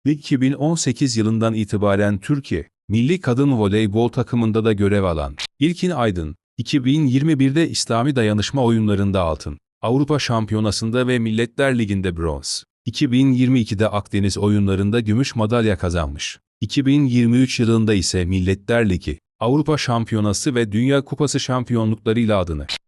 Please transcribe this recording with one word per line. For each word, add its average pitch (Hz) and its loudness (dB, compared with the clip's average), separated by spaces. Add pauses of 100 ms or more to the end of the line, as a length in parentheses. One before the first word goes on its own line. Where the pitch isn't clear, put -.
İki 147 0
bin 135 2
on 143 0
sekiz 127 -2
yılından 110 0
itibaren 104 0
Türkiye 117 -4 (200)
Milli 127 0
Kadın 135 2
Voleybol 110 2
takımında 113 -2
da 110 2
görev 101 2
alan 76 -2 (240)
İlkin 175 0
Aydın, 101 -2 (220)
iki 123 -2
bin 147 4
yirmi 135 2
birde 135 2
İslami 123 -2
Dayanışma 107 0
Oyunlarında 101 2
altın, 78 -4 (240)
Avrupa 135 0
Şampiyonası'nda 113 -2
ve 123 0
Milletler 117 0
Ligi'nde 98 -2
bronz, 78 -6 (220)
iki 123 -2
bin 131 4
yirmi 127 4
ikide 107 0
Akdeniz 101 -2
Oyunları'nda 101 2
gümüş 113 0
madalya 110 0
kazanmış. 80 -4 (220)
İki 127 -2
bin 139 4
yirmi 120 4
üç 127 2
yılında 113 2
ise 92 0
Milletler 98 0
Ligi, 82 -4 (200)
Avrupa 143 0
Şampiyonası 113 -2
ve 117 0
Dünya 131 2
Kupası 139 -2
şampiyonluklarıyla 113 0
adını 82 -4 (200)